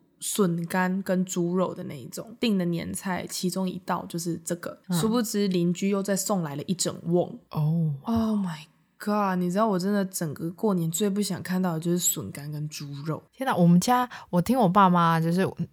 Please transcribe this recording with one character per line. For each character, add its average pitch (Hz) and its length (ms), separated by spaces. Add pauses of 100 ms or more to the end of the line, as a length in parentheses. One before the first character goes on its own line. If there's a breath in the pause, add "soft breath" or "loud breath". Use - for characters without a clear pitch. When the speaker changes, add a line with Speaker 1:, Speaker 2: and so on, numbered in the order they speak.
(180)
Speaker 1:
笋 170 480
干 185 380
跟 185 200
猪 175 320
肉 185 160
的 - 120
那 131 100
一 120 120
种， - 340
订 214 180
的 175 60
年 175 280
菜 185 380
其 - 180
中 185 220
一 185 140
道 180 240
就 175 100
是 170 260
这 170 120
个， - 320
Speaker 2:
嗯。 175 100
Speaker 1:
殊 214 100
不 240 140
知 208 240
邻 180 260
居 190 160
又 196 140
再 196 140
送 185 260
来 143 140
了 147 80
一 185 100
整 160 180 (120)
瓮。 170 340 (120)
Speaker 2:
哦。 156 520
Speaker 1:
Oh 226 380
my 160 240 (340)
god！ 202 400
你 180 140
知 185 60
道 220 100
我 190 100
真 190 140
的 202 120
整 170 300
个 165 160
过 196 240
年 165 160
最 208 180
不 202 140
想 185 180
看 185 220
到 175 120
的 160 40
就 170 140
是 180 60
笋 156 340
干 143 180
跟 151 180
猪 151 200 (180)
肉。 156 160 (100)
Speaker 2:
天 262 140
哪！ 240 80
我 180 100
们 175 140
家， 247 300 (220 loud breath)
我 175 120
听 254 160
我 208 100
爸 190 220
妈， 170 300
就 165 100
是 175 180 (240)